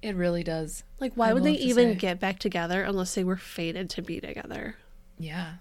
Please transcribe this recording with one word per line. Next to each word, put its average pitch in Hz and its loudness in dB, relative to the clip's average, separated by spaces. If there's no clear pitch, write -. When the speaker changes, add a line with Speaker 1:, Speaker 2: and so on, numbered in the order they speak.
Speaker 1:
It 208 -4
really 175 2
does. 160 -4
Speaker 2:
Like, 262 -2
why 226 4
Speaker 1:
I - 6
Speaker 2:
would 254 6
Speaker 1:
will - 2
Speaker 2:
they 302 6
Speaker 1:
have 277 2
to 269 2
Speaker 2:
even 240 6
Speaker 1:
say. 185 0
Speaker 2:
get 180 0
back 190 0
together 180 0
unless 185 0
they 190 2
were 185 2
fated 175 -6
to - -6
be 170 -6
together? - -8
Speaker 1:
Yeah. 165 -8